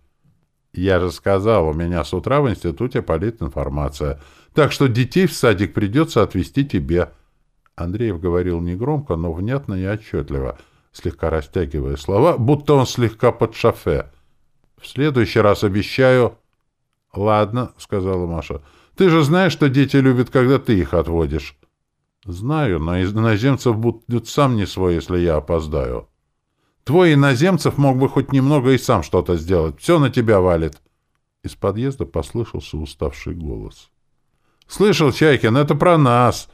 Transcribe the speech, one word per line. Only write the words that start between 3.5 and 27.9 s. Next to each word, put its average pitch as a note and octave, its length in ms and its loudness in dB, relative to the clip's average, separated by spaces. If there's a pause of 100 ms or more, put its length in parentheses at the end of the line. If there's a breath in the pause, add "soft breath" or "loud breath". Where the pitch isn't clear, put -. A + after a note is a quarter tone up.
так C#3 180 2
что C#3+ 160 0
детей B2+ 380 0
в - 80 -2
садик G#2 400 0
придётся A2+ 480 0
отвезти G2 420 -2
тебе». F2 480 -2 (640)
Андреев F2+ 440 -6
говорил F2 420 -2
негромко, G2 540 -4
но E2 180 -4
внятно A2+ 400 -6
и F#2 100 -4
отчётливо, D2+ 760 -6 (320 soft breath)
слегка D#2+ 400 -6
растягивая D2+ 640 -4
слова, A#2 420 0
будто C#3+ 380 0
он C3 100 4
слегка A#2+ 460 0
под - 240 -4
шофе. G2+ 560 -2 (680)
«В - 60 -20
следующий B2+ 540 0
раз G#2 240 4
обещаю». A#2 760 2 (720)
«Ладно», — G#2+ 680 -2
сказала F#2 500 -4
Маша. E2 340 -8 (340 soft breath)
«Ты F#3+ 140 4
же D#3+ 140 4
знаешь, F3 300 2
что D3 160 2
дети C#3 280 2
любят, B2+ 320 2
когда C3 300 2
ты A#2+ 180 0
их D#2+ 160 -2
отводишь». D#2+ 640 -2 (680)
«Знаю, G2+ 540 -4
но E2+ 180 -2
из-, F#2 160 -2
иноземцев A2+ 640 0
будет A#2 500 -4
сам C3 300 0
не F#2+ 100 -2
свой, F2+ 280 0
если F2+ 220 -4
я E2+ 200 2
опоздаю». C#2+ 680 -4 (800)
«Твой E3 280 4
иноземцев C#3+ 640 2
мог C#3 200 2